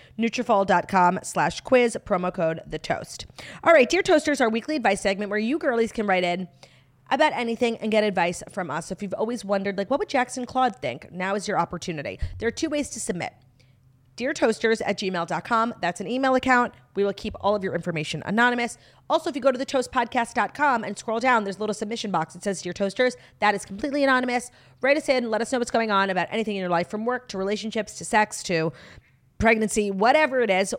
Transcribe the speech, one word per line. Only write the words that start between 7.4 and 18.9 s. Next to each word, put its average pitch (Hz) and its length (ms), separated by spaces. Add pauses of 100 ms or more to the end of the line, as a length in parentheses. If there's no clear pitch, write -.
and 214 140
get 214 120
advice 180 460
from 175 220
us. 160 200
If 185 120
you've 196 100
always 226 320
wondered, 196 320
like, 196 120
"What 277 100
would 403 100
Jackson 254 360
Claude 254 320
think?" - 340
Now 185 240
is 202 120
your 185 120
opportunity. 160 600 (200)
There 220 80
are 233 40
two 320 180
ways 294 220
to - 80
submit. 170 340 (800)
Dear 262 180
Toasters 226 480
at - 160
gmail 180 300
dot 170 180
com. 226 340
That's 175 220
an 196 60
email 262 260
account. 254 400 (220)
We 196 80
will 202 100
keep 196 260
all 202 140
of 208 100
your 185 120
information 160 500
anonymous. 240 540 (320)